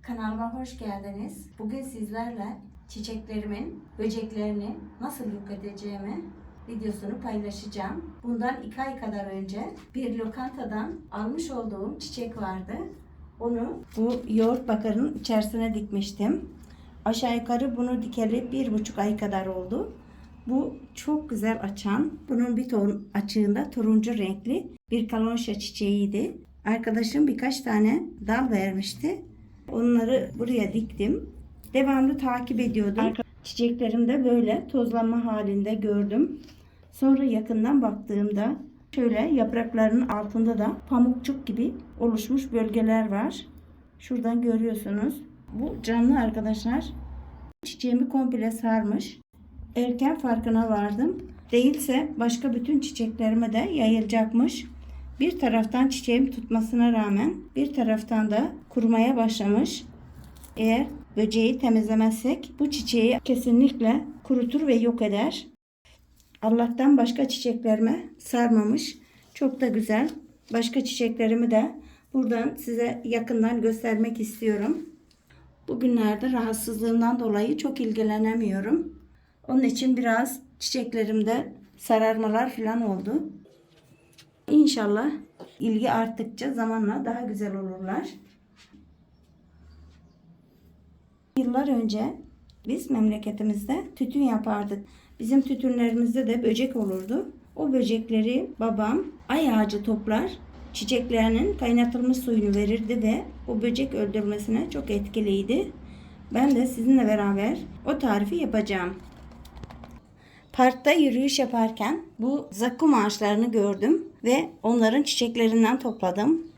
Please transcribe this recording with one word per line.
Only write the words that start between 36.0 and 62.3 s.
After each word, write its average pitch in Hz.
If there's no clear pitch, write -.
Sonra 269
yakından 226
baktığımda 208
şöyle 233
yapraklarının 233
altında 220
da 208
pamukçuk 254
gibi 233
oluşmuş 233
bölgeler 220
var. 220
Şuradan 240
görüyorsunuz. 220
Bu 233
canlı 240
arkadaşlar. 220
Çiçeğimi 247
komple 247
sarmış. 220
Erken 247
farkına 226
vardım. 208
Değilse 269
başka 233
bütün 262
çiçeklerime 226
de 220
yayılacakmış. 226
Bir 339
taraftan 233
çiçeğim 262
tutmasına 233
rağmen 214
bir 285
taraftan 220
da 226
kurumaya 226
başlamış. 220
Eğer 226
böceği 220
temizlemezsek 220